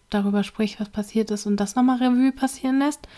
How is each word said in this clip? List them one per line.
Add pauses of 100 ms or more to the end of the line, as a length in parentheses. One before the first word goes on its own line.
darüber
spricht,
was
passiert
ist
und
das
nochmal
Revue
passieren
lässt. (100)